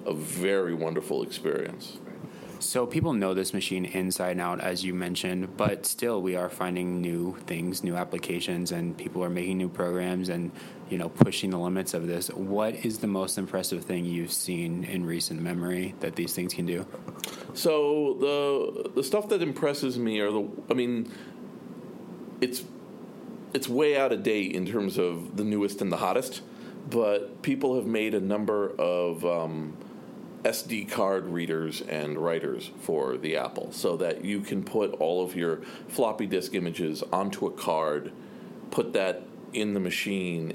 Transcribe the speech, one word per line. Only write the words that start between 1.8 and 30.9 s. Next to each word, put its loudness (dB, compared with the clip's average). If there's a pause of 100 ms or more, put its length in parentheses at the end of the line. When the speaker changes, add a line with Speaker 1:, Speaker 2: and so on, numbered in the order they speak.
Speaker 2:
So 2
people 2
know 4
this 0
machine 0
inside 0
and 0
out, 0
as 0
you 0
mentioned, -2
but 2
still 0
we 2
are 0
finding 0
new 0 (100)
things, -2
new 0
applications, -2
and -2
people -4
are 0
making 0
new 2
programs 0
and, -2 (400)
you 0
know, -2
pushing 4
the 0
limits 0
of -2
this. -2
What 0
is -2
the 0
most 0
impressive -2
thing 0
you've -2
seen -2
in -2
recent -2
memory 0
that -4
these -2
things -2
can -2
do? -2 (680)
Speaker 1:
So 4
the, 2
the 4
stuff 2
that 4
impresses 2
me 4
are 4
the, 2 (240)
I 4
mean, 2 (1300)
it's, -2 (880)
it's -2
way 4
out 6
of 2
date 4
in 2
terms 0
of 0
the 0
newest 2
and 2
the 4
hottest, 0 (480)
but 2
people 2
have 2
made 2
a 4
number 2 (100)
of, 4
um, 0 (680)
S 2
D -2
card 2